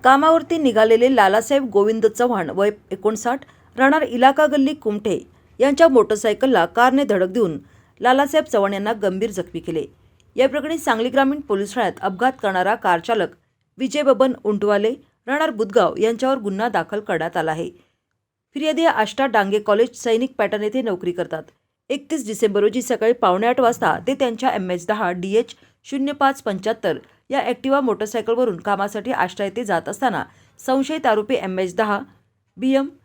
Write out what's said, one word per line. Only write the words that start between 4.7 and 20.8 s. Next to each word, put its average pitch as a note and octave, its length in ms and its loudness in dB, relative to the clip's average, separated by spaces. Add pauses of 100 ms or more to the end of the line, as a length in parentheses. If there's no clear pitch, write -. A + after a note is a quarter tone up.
कुमठे, G#3 540 -4 (320)
यांच्या C#4 280 4
मोटरसायकलला G#3+ 800 4
कारने B3+ 380 2
धडक G3 240 2
देऊन F#3 300 0 (440)
लालासाहेब C#4 440 2
चव्हाण G3+ 280 0
यांना G3+ 200 -4
गंभीर G3+ 380 -2
जखमी F3+ 280 -8
केले. D#3+ 260 -6 (500)
या C4 140 2
प्रकरणी D4 280 -4
सांगली A#3+ 320 -2
ग्रामीण C4+ 300 0
पोलीस G3+ 360 -6
ठाण्यात B3+ 260 -2
अपघात G#3+ 300 -2 (120)
करणारा F#3+ 320 0
कार F3+ 240 0
चालक G#3 280 -2 (500)
विजय C4+ 240 -4
बबन C4 320 2 (100)
उंटवाले, G#3 500 0 (340)
राहणार D4+ 220 0
बुदगाव, G#3+ 480 0
यांच्यावर A#3 400 0
गुन्हा G#3 320 -4
दाखल G3+ 300 -4
करण्यात E3+ 380 -4
आला D#3+ 140 -2
आहे. D#3+ 180 -6 (840)
फिर्यादी D#4 320 -2
आष्टा B3 400 0
डांगे G#3 340 0
कॉलेज G#3+ 360 2
सैनिक A#3+ 420 -2
पॅटर्न G#3 260 -2
येथे G#3+ 180 -4